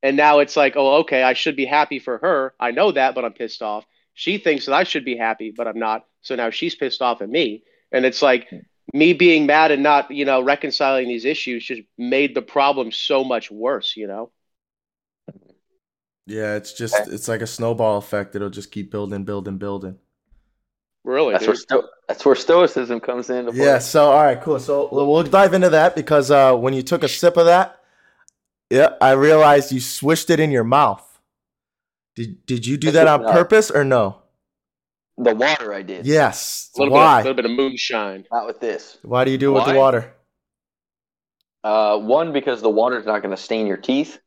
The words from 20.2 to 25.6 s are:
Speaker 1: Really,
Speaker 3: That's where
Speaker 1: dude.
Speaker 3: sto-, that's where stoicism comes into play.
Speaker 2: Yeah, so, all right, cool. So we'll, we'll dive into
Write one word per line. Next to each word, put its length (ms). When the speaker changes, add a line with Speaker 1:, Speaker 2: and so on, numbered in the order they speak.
Speaker 1:
Really, 300
Speaker 3:
That's 140
where 80
Speaker 1:
dude. 80
Speaker 3:
sto-, 240
that's 180
where 100
stoicism 680
comes 280
into 220
play. 140
Speaker 2:
Yeah, 140
so, 320
all 120
right, 160
cool. 200
So 320
we'll, 200
we'll 120
dive 300
into 180